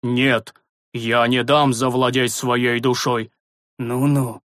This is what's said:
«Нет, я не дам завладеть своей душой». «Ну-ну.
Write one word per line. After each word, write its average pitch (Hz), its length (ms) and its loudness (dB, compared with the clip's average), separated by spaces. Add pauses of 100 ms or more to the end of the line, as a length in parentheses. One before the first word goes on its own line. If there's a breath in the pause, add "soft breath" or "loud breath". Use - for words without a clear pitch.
«Нет, 123 520 -2 (380)
я 117 340 0
не 123 160 2
дам 139 320 2
завладеть 127 580 0
своей 120 480 0
душой». 123 500 -2 (480)
«Ну-ну. 127 680 -2